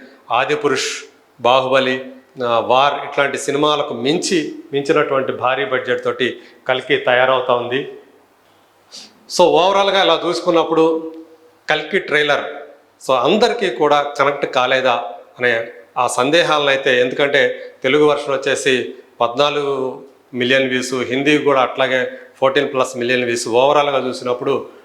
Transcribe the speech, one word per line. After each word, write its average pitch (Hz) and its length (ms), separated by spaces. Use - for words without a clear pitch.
ఆదిపురుష్, 135 720
బాహుబలి, 127 680
ఆ, 117 140
వార్ 127 340
ఇట్లాంటి 143 440
సినిమాలకు 143 560
మించి, 151 640
మించినటువంటి 139 580
భారీ 127 340
బడ్జెట్ 123 380
తోటి 120 380
కల్కి 131 300
తయారవుతా 127 560
ఉంది. 120 300
So 185 60
ఓవరాల్గా 190 640
ఇలా 165 220
చూసుకున్నప్పుడు 160 880
కల్కి 151 300
ట్రైలర్, 143 440
so 131 60
అందరికీ 196 540
కూడా 147 320
కనెక్ట్ 143 440
కాలేదా 131 580
అనే 117 280
ఆ 123 100
సందేహాలను 147 600
అయితే, 135 340
ఎందుకంటే 135 720
తెలుగు 147 240
వెర్షన్ 139 260
వచ్చేసి 131 640
పద్నాలుగు 139 840
మిలియన్ 127 360
వ్యూస్, 127 240
హిందీ 135 440
కూడా 139 240
అట్లాగే 127 500
ఫోర్టీన్ 135 360
ప్లస్ 127 240
మిలియన్ 123 260
వ్యూస్. 117 240
ఓవరాల్గా 135 600
చూసినప్పుడు 123 600